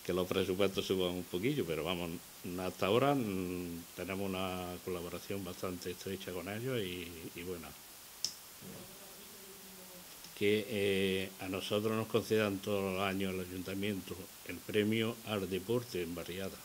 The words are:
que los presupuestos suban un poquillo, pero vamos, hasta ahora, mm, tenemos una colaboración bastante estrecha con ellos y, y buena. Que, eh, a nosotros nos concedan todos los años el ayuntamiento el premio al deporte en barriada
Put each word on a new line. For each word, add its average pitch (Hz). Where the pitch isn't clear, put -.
que 90
los 90
presupuestos 95
suban 92
un 90
poquillo, 117
pero 78
vamos, 87
hasta 92
ahora, 127
mm, 90
tenemos 95
una 92
colaboración 87
bastante 90
estrecha 95
con 90
ellos 117
y, 90
y 85
buena. 85
Que, 104
eh, 98
a 95
nosotros 107
nos 110
concedan 107
todos 98
los 95
años 95
el 92
ayuntamiento 92
el 87
premio 110
al 101
deporte 92
en 85
barriada 85